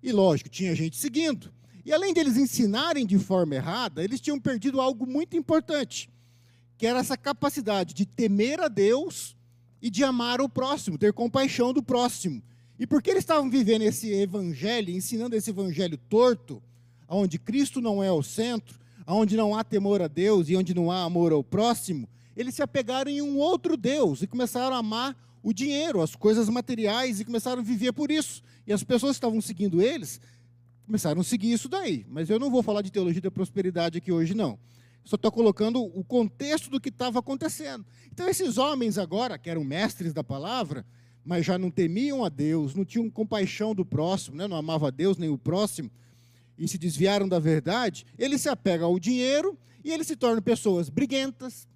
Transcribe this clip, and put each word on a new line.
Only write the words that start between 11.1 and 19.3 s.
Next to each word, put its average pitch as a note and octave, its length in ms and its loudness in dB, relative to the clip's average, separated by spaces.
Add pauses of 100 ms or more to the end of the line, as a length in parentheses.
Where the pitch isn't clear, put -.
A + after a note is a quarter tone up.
compaixão B3 640 0
do C4 100 0
próximo. A#3+ 580 0 (360)
E B3+ 100 -6
porque D4 220 2
eles F#4+ 140 4
estavam D4 260 2
vivendo A3+ 320 4
esse G#3+ 320 0
evangelho, G3 760 -2
ensinando A3 460 -4
esse A3 140 -2
evangelho F3+ 480 -4
torto, G#3+ 680 2 (440)
onde F3+ 300 0
Cristo C4+ 440 -2
não G#3 200 0
é F#3+ 100 2
o D#3 120 2
centro, A3+ 560 -6 (260)
onde G#3 300 2